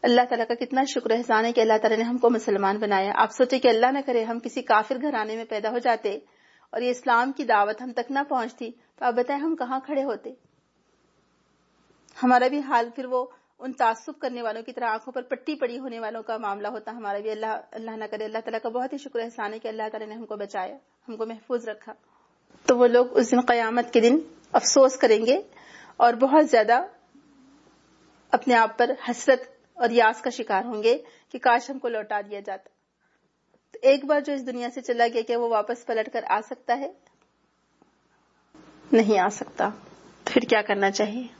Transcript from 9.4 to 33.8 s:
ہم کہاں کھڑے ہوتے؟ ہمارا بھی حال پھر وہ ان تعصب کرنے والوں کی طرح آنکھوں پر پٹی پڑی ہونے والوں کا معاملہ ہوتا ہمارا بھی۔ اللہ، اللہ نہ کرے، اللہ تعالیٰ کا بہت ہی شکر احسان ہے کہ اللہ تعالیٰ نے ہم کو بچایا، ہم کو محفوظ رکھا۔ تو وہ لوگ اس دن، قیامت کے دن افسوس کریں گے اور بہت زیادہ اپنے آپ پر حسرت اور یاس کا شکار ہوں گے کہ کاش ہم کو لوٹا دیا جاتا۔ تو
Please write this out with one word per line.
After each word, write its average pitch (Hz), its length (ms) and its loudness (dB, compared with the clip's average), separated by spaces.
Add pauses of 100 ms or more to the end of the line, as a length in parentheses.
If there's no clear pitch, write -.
ہم 320 140 -2
کہاں 262 240 -4
کھڑے 269 240 -4
ہوتے؟ 233 260 -6 (1900)
ہمارا 254 240 4
بھی 285 120 0
حال 240 360 -2
پھر 262 100 -10
وہ 254 200 -4 (340)
ان 254 140 -12
تعصب 226 460 -2
کرنے 247 220 -8
والوں 220 200 -6
کی 247 120 -14
طرح 240 120 -6
آنکھوں 226 280 -6
پر 254 80 -8
پٹی 254 340 -8
پڑی 247 240 -6
ہونے 240 200 -12
والوں 226 240 -8
کا 220 140 -6
معاملہ 208 300 -6
ہوتا 247 240 -10
ہمارا 208 280 -6
بھی۔ 214 120 -6
اللہ، 214 300 -6 (100)
اللہ 226 200 -12
نہ 220 200 -10
کرے، 214 140 -8
اللہ 214 120 -8
تعالیٰ 226 260 -6
کا 240 60 -4
بہت 247 240 -6
ہی 285 40 -8
شکر 254 220 -8
احسان 226 340 -8
ہے 226 60 -12
کہ 226 80 -12
اللہ 220 240 -8
تعالیٰ 214 160 -10
نے 214 80 -14
ہم 226 100 -14
کو 214 100 -10
بچایا، 202 420 -8 (300)
ہم 226 100 -12
کو 220 80 -4
محفوظ 226 440 -8
رکھا۔ 214 240 -14 (720)
تو 247 120 4
وہ 247 100 6
لوگ 247 300 4
اس 240 140 2
دن، 247 100 6
قیامت 233 520 0
کے - 60 8
دن 240 200 6 (320)
افسوس 262 460 4
کریں 220 280 4
گے 285 160 4 (560)
اور 240 160 6
بہت 269 360 4
زیادہ 233 320 4 (1500)
اپنے - 240 2
آپ 226 220 2
پر 247 140 2 (180)
حسرت 247 340 2 (300)
اور 240 160 0
یاس 233 320 4
کا - 80 -4
شکار 220 360 -2
ہوں 214 180 -8
گے 233 140 4 (320)
کہ 254 100 -12
کاش 240 300 2
ہم 269 100 -10
کو - 80 -6
لوٹا 214 340 -6
دیا 202 180 -12
جاتا۔ 196 300 -14 (1000)
تو - 100 -20